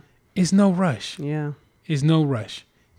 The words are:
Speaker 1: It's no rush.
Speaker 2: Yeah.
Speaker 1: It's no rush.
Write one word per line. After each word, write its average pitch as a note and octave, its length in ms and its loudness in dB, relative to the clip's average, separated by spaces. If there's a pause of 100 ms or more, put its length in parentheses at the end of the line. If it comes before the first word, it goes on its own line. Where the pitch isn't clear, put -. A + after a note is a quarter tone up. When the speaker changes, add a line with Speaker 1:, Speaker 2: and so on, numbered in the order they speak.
(340)
Speaker 1:
It's F3+ 180 0
no G3 200 6
rush. F3 480 -2
Speaker 2:
Yeah. D3 320 -4 (340)
Speaker 1:
It's D3 160 -2
no D#3 220 4
rush. B2 400 -6 (340)